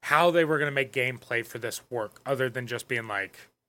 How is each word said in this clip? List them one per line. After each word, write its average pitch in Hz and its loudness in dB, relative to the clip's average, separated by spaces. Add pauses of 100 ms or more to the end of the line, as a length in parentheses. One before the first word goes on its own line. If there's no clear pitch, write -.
how 165 6
they 165 4
were 151 0
gonna 147 0
make 135 -2
gameplay 123 -2
for - -12
this 113 -8
work, 110 -6
other 131 0
than 123 -8
just 117 -8
being, 117 -4
like, 98 -4 (320)